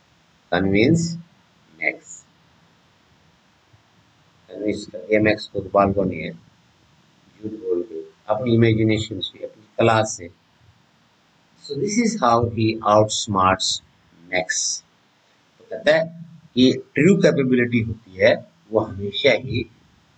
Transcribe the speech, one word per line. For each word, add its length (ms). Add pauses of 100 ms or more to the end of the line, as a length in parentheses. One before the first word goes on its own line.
(540)
convince 480 (800)
Max, 440 (2250)
convince 360
कर 120
दिया 220
मैक्स 260
को, 140
तो 140
balcony 420
है, 140
झूठ 1200
बोल 300
के, 180 (280)
अपनी 260
imagination 680
से, 240
अपनी 200 (140)
कला 240
से। 260 (1400)
So 40
this 360
is 160
how 320
he 420
outsmarts 880 (520)
Max। 460 (760)
तो 120
कहता 260
है 300 (280)
कि 180
ट्रू 440
capability 640
होती 360
है 340 (220)
वो 80
हमेशा 500
ही 360 (520)